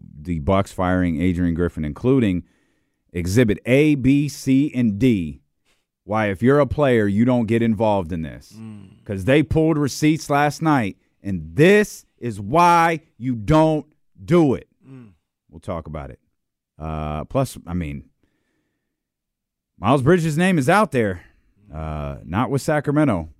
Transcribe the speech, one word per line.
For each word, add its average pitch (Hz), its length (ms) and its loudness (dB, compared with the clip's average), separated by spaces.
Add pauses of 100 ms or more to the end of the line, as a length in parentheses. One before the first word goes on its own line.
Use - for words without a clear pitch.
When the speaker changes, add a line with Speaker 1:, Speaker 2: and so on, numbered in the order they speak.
(200)
Speaker 1:
the 82 200 -6
Bucks 98 320 0
firing 90 500 0
Adrian 87 320 0
Griffin, 87 320 -2
including 98 580 0 (680)
Exhibit 95 520 2
A, 147 300 2
B, 139 320 2
C, 135 480 0
and 113 240 0
D. 95 420 0 (640)
Why, 107 260 -2
if 98 140 -4
you're 135 160 4
a 139 80 2
player, 120 400 2
you 104 180 2
don't 123 220 2
get 117 160 2
involved 104 480 0
in 82 100 -6
this. 67 340 -14
Speaker 2:
Mm. 107 500 -20
Speaker 1:
'Cause 95 200 -8
they 143 160 4
pulled 160 380 0
receipts 151 500 -2
last 143 320 0
night, 135 360 0 (260)
and 82 320 -8
this 202 500 2 (120)
is 107 220 -8
why 170 640 2 (160)
you 123 180 -6
don't 156 500 2 (380)
do 147 300 4
it. - 140 -6 (200)
Speaker 2:
Mm. 123 260 -20 (360)
Speaker 1:
We'll 80 100 -20
talk 85 280 -10
about 73 240 -12
it. - 80 -20 (600)
Uh, 78 460 -8
plus, - 320 -4 (100)
I 85 60 -8
mean, 76 360 -8 (1700)
Miles 131 220 0
Bridges' 160 360 2
name 180 200 2
is 135 120 0
out 196 220 2
there. 101 300 -2 (520)
Uh, 76 500 -8
not 101 280 -2
with 139 100 -2
Sacramento 143 680 -2 (100)